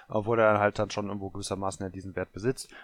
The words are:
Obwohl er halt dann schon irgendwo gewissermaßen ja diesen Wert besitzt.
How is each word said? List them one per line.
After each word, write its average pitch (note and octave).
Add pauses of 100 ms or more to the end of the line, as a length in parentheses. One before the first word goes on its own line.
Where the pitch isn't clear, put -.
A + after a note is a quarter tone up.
Obwohl A2
er G#2+
halt G#2
dann G#2
schon G2+
irgendwo G2
gewissermaßen G2
ja F#2+
diesen F#2
Wert F#2
besitzt. A2+ (160)